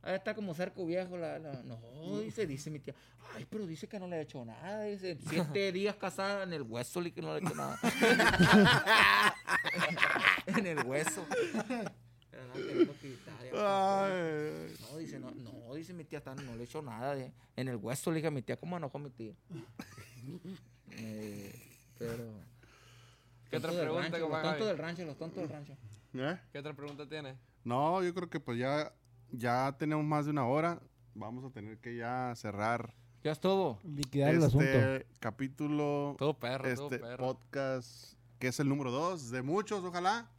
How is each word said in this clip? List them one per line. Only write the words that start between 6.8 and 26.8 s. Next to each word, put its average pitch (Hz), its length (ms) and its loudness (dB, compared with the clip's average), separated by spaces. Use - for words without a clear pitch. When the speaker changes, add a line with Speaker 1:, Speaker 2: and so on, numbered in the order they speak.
Speaker 1:
le 175 100 -2
dije, 175 120 -10
"no 156 60 -4
le 156 60 -2
ha 156 40 -2
hecho 160 160 -2
nada". 139 280 -4
<laughs> 208 1500 8
En 196 200 0
el 160 200 0
hueso. 151 380 -2
Pero 127 160 -16
no, 127 80 -16
que - 320 2
no - 80 -8
quitar, 123 500 -14
ya, 196 600 2
Speaker 2:
Ay. 160 760 -2
Speaker 1:
no, 151 180 -12
dice, 143 200 -10
"No, 127 140 -12
no", 117 420 -14
dice 165 180 -12
mi 170 120 -12
tía, 151 140 -10
está, 135 160 -12
"no 135 200 -10
le 117 80 -8
he - 20 -6
hecho 156 180 -8
nada, 131 360 -4
eh". 127 140 -8
En 131 120 -4
el 123 80 -4
hueso, 135 340 -2
le 160 60 0
dije 160 120 0
a - 20 2
mi 135 120 -4
tía, - 160 -4
"¿Cómo 175 180 -8
enojó 143 220 -6
mi 143 120 -10
tía?". 117 240 -12
<laughs> 147 1120 -14
Eh, 107 640 -10
pero 117 260 -6
Speaker 3:
¿Qué 156 100 -2
otra 156 120 -2
Speaker 1:
tonto 175 60 0
del 156 140 0
Speaker 3:
pregunta, 170 200 0
Speaker 1:
rancho, 170 80 -2
los 160 100 0
Speaker 3:
compa 156 140 -2
Speaker 1:
tontos 156 160 0
Speaker 3:
Javi? 220 80 0
Speaker 1:
del 180 120 0
rancho, 165 260 -6
los 143 140 -10
tontos 165 200 -8
del 170 100 -4
rancho. 139 280 -12
Speaker 2:
¿Eh? 143 240 -4
Speaker 3:
¿Qué 143 60 -10
otra 143 160 -8
pregunta 143 340 -12